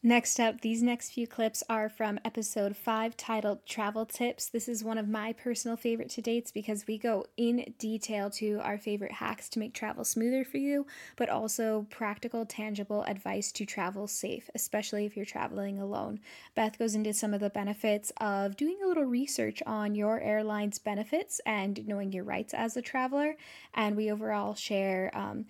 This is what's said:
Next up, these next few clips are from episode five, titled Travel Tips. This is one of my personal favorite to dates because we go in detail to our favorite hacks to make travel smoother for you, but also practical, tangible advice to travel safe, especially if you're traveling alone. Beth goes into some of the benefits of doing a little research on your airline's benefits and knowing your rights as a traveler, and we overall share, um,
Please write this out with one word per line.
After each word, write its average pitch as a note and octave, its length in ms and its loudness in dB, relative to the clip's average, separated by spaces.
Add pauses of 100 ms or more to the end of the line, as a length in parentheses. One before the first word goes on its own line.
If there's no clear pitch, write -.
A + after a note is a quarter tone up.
Next A#3+ 360 6
up, A3+ 220 4
these A3+ 220 2
next A#3+ 260 2
few A#3+ 160 -2
clips A3+ 420 0
are A3 220 2
from G#3 340 -2
episode G#3 540 0
five, A3+ 400 0
titled G#3+ 480 0
Travel A3 400 -2
Tips. - 420 -2
This A#3 220 -2
is A#3 140 -2
one A3 160 0
of G#3 100 0
my A3 240 0
personal A#3 420 -2
favorite A#3 360 -2
to A#3+ 100 -6
dates A#3 300 0
because G#3 340 -4
we G#3+ 140 -2
go A3 260 2 (100)
in A#3+ 440 2
detail G#3+ 500 -2
to G#3 320 0
our G#3 160 0
favorite G3+ 340 -2
hacks - 380 -4
to - 100 -2
make G#3+ 140 -4
travel - 320 -4
smoother B3 400 2
for C#4 140 -2
you, C#4+ 260 2 (300)
but - 140 0
also A3 600 0
practical, A3+ 560 -4
tangible G#3 580 -2
advice G3 500 -2
to G3+ 120 -4
travel G3 420 -2
safe, - 460 -6
especially G#3 540 -2
if G#3 100 -6
you're G3+ 80 -4
traveling G3 540 -4
alone. G3+ 400 -4 (340)
Beth G#3+ 240 2
goes A3+ 160 2
into G#3+ 180 2
some G#3 220 0
of G3+ 60 2
the G3+ 100 2
benefits G#3 600 0 (100)
of G3+ 340 2
doing E4 280 2
a G4 40 4
little E4 160 4
research A#3+ 640 2
on G#3 300 0
your G#3 260 4
airline's G#3+ 560 2
benefits G#3+ 680 0
and G#3 440 0
knowing G3+ 260 -2
your F#3 100 -2
rights G3+ 300 -4
as A3+ 240 -2
a B3 60 -4
traveler, C#4 520 0 (380)
and G#3 240 2
we G#3+ 140 2
overall G#3 420 0
share, G3 640 0
um, G3+ 340 -4